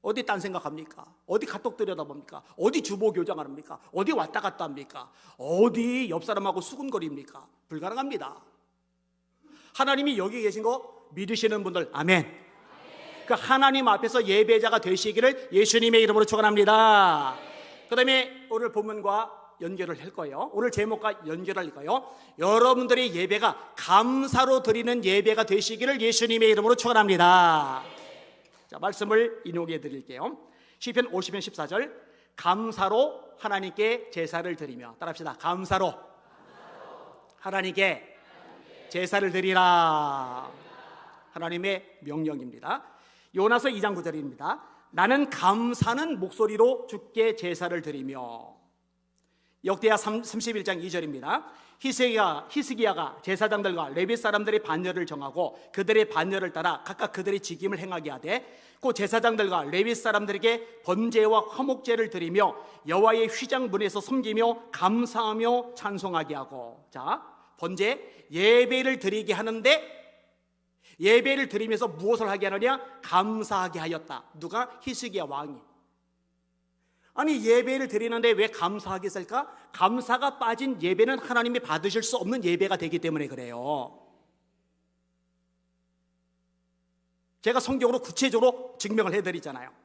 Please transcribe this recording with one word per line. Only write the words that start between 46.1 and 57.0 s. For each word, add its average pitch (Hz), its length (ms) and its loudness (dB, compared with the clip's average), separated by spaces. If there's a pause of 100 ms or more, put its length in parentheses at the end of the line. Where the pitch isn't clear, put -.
목소리로 220 680 2
주께 220 480 -2
제사를 175 460 -4
드리며." 131 720 -12 (1120)
역대하 196 300 2
삼, 214 280 -4
삼십일 214 420 -6
장 185 160 -4
이 180 100 -10
절입니다. 160 580 -6 (300)
"히스기야, 220 720 0
히스기야가 208 720 -2
제사장들과 190 680 -2
레위 185 280 -2
사람들의 214 440 0
반열을 180 440 -4
정하고 143 520 -6 (140)
그들의 214 380 2
반열을 180 440 -2
따라 165 320 -4
각각 208 280 -6